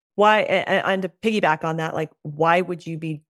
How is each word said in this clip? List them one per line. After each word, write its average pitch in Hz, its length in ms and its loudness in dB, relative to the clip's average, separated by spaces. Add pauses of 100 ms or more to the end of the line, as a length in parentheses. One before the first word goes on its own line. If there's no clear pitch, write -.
(140)
Why, 214 260 4
a-, 185 260 0
a-, - 200 0
and 190 160 0
to 185 60 -4
piggyback 175 560 0
on 160 140 -2
that, 160 160 -4
like, 156 160 -4 (120)
why 160 380 2
would 175 260 -8
you 165 120 -8
be 156 320 -8